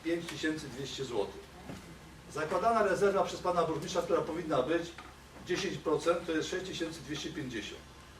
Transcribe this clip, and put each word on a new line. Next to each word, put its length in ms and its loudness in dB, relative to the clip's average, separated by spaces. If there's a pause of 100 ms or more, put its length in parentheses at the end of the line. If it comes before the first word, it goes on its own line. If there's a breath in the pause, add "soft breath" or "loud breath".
pięć 260 0
tysięcy 400 -2
dwieście 360 -6
złotych. 360 -2 (920)
Zakładana 500 4
rezerwa 400 6
przez 160 -2
pana 240 4
burmistrza, 380 0
która 200 2
powinna 400 0
być, 300 2 (560)
dziesięć 300 0
procent, 480 4
to 60 0
jest 180 2
sześć 160 -2
tysięcy 360 -4
dwieście 280 -6
pięćdziesiąt. 520 -6 (380)